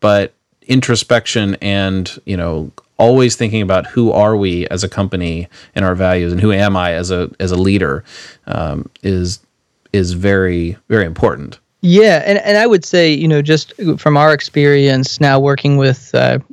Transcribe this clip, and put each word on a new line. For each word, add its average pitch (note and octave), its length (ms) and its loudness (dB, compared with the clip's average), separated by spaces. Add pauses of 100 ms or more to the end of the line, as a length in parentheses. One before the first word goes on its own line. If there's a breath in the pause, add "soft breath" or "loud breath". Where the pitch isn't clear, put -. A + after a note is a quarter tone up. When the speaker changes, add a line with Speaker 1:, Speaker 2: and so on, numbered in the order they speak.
Speaker 1:
but G2+ 320 2 (300)
introspection A#2 1000 0
and, F#2+ 640 -4
you F#2+ 100 -6
know, D#2+ 340 -6 (280)
always B2 380 4
thinking A2 260 -2
about F#2 240 -2
who A#2 260 0
are G#2+ 240 2
we F2+ 320 -2
as F2+ 160 -6
a F#2 40 -4
company F2 600 -6 (260 loud breath)
and F#2+ 100 -2
our F#2 100 0
values F2+ 380 0
and F2+ 80 -2
who G#2 120 2
am G2 240 0
I F2+ 160 -2
as F2 180 -6
a, F2+ 200 -4 (100)
as F#2 120 -2
a F2+ 40 0
leader, F#2 480 0 (420 loud breath)
um, D#2 440 -6 (120)
is, F2+ 380 -4 (520)
is F2+ 200 0
very, F2+ 640 0 (120)
very G#2+ 180 0
important. E2 520 -4 (220)
Speaker 2:
Yeah, F#3 460 4
and, G3+ 120 2
and G#3 200 0
I A3+ 80 2
would G3 180 2
say, E3+ 280 2
you D3+ 160 -2
know, D3+ 120 2
just D3+ 320 0 (260)
from D3 180 0
our D3+ 160 4
experience C#3 880 0
now C#3 180 4
working C#3 380 0
with, C3+ 380 -2
uh, B2 240 0 (140)